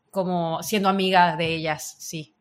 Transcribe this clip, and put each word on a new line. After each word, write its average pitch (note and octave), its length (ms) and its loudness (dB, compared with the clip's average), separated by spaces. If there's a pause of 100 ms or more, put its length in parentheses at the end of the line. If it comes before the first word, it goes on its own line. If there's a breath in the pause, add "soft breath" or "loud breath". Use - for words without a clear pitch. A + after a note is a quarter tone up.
(120)
como E3+ 520 -2
siendo G3 260 0
amiga F#3 460 4
de E3 180 -2
ellas, D#3 460 -4
sí, - 420 -12